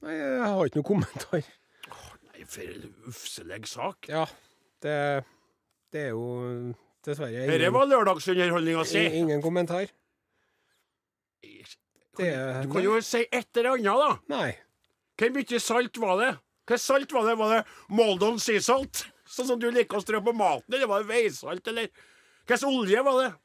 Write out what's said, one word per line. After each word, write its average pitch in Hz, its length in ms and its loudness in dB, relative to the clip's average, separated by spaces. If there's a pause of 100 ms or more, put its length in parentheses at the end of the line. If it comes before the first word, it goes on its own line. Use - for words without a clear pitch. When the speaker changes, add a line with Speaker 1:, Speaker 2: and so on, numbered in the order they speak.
Speaker 1:
Nei, 302 120 -10
jeg 269 300 -2
har 190 240 2
ikke 151 100 -4
noe 143 80 -2
kommentar. - 560 -2 (460)
Speaker 2:
Åh, - 180 -20 (220)
nei, - 180 -20
for - 160 -14
en - 320 -16 (120)
ufselig 110 600 -14
sak. 143 400 -10
Speaker 1:
Ja, 156 160 -2 (580)
det, 151 140 -4 (960)
det 151 120 -6
er 123 80 -6
jo 113 100 -6 (800)
dessverre 139 380 -6
Speaker 2:
Dette 143 160 2
Speaker 1:
ingen, 165 180 4
Speaker 2:
var 277 140 6
lørdagsunderholdninga 175 960 2
si. 170 160 2
Speaker 1:
i-, 165 180 0
ingen 151 240 2
kommentar. 175 460 -2 (2250)
Speaker 2:
Kan 185 100 -4
Speaker 1:
Det 175 40 0
Speaker 2:
du, 131 380 -4
du 139 60 -6
kan 190 120 0
jo 214 160 2
si 233 240 -2
et 240 320 -4
eller 240 160 2
annet, 226 240 2
da. 285 120 4 (180)
Speaker 1:
Nei. 165 220 -2 (680)
Speaker 2:
Hvor 233 140 2
mye 240 260 -2
salt 233 400 0
var 196 220 2
det? 262 100 2 (360)
Hva 240 120 2
salt 277 320 0
var 240 160 2
det? 233 80 2
Var 220 200 2
det 226 60 4 (280)
Maldon 214 500 4
seasalt? 240 640 0 (200)
Sånn 254 260 -4
som 254 100 0
du 233 120 0
liker 233 260 2
å 196 60 -2
strø 214 180 -2
på 233 160 0
maten, 175 320 0
eller 254 180 0
var 202 160 0
det 208 60 -10
veisalt, 190 580 -2
eller? 226 220 -4 (580)
Hva 240 80 2
slags 240 140 0
olje 233 340 4
var 277 160 4
det? 254 120 0 (140)